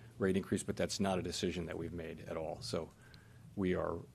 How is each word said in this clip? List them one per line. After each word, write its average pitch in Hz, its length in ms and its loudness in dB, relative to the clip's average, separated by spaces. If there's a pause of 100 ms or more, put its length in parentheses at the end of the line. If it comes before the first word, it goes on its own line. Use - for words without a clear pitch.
(200)
rate 95 160 6
increase, 98 260 2
but 98 140 -2
that's 90 240 0
not 95 180 4
a 85 40 0
decision 87 440 0
that 85 100 -4
we've 82 160 -4
made 82 380 -6
at 82 60 -4
all. 80 240 -4
So 80 280 -2 (680)
we 92 180 4
are, 82 220 2 (180)